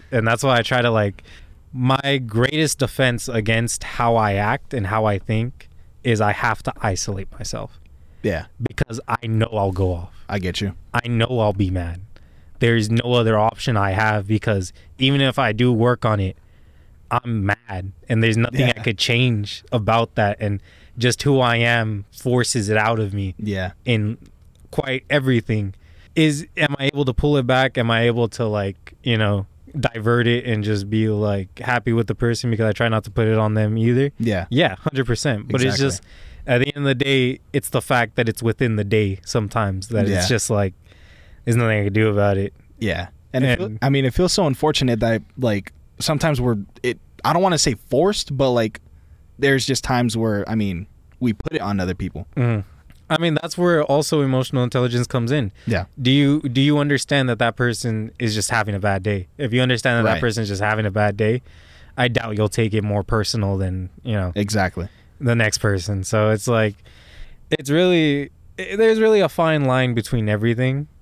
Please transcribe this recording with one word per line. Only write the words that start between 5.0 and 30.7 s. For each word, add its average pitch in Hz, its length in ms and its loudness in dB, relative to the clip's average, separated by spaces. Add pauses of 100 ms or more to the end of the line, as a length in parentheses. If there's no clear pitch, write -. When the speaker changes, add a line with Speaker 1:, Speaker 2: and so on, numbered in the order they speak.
Speaker 1:
I 104 120 2
think 113 520 -4 (340)
is 113 160 2
I 104 120 2
have 110 320 -2
to - 80 -4 (100)
isolate 98 500 -4
myself. - 480 -10 (420)
Speaker 2:
Yeah. 85 240 -2 (160)
Speaker 1:
Because 117 460 -4
I 117 180 -4
know 110 260 0
I'll 98 200 0
go 90 220 0
off. 85 180 -10 (160)
Speaker 2:
I 101 120 -4
get 87 200 -4
you. 98 140 -4 (180)
Speaker 1:
I 120 160 -4
know 120 320 0
I'll 104 140 2
be 98 160 0
mad. 90 320 -6 (560)
There's 117 320 2
no 120 240 0
other 113 240 4
option 113 400 0
I 98 140 0
have, 107 340 0
because 104 460 0 (260)
even 135 240 4
if 131 160 0
I 117 140 2
do 123 200 2
work 117 320 2
on 107 160 2
it, 95 160 -4 (760)
I'm 117 360 -2
mad, 98 460 -4 (160)
and 113 140 2
there's 113 140 4
nothing 120 280 2
I - 20 4 (100)
Speaker 2:
Yeah. 110 60 -12
Speaker 1:
could 110 160 -2
change 117 720 0
about 113 440 0
that. 104 240 0
And 101 200 -2 (380)
just 120 240 0
who 139 180 4
I 120 160 2
am 117 540 0
forces 123 580 0
it 107 80 2
out 110 220 2
of 101 160 -2
me 98 240 -4
Speaker 2:
Yeah. 95 340 -4 (120)
Speaker 1:
in 110 340 0 (540)
quite 131 360 -4
everything. 117 680 0 (420)
Is, 156 300 2 (100)
am 147 220 0
I 139 140 -2
able 143 120 0
to 127 100 -2
pull 147 220 2
it 127 100 0
back? 131 320 2
Am 117 120 2
I 113 120 2
able 117 280 2
to, - 160 -4
like, 101 480 -4 (100)
you 120 120 0
know, 101 300 2 (320)
divert 117 480 0
it 120 180 0
and 107 200 -2
just 104 260 -2